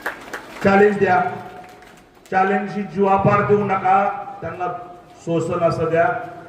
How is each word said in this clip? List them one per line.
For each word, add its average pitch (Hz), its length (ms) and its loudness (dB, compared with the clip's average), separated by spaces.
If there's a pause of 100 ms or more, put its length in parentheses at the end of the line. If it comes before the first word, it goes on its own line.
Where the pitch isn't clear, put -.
(640)
चॅलेंज 202 340 4
द्या, 180 240 2 (1120)
चॅलेंजची 196 520 0
जीवापार 196 640 2
देऊ 202 180 4
नका, 190 380 2 (380)
त्यांना 180 260 -8 (580)
सोसन 170 380 0
असं 165 260 2
द्या. 165 160 4 (440)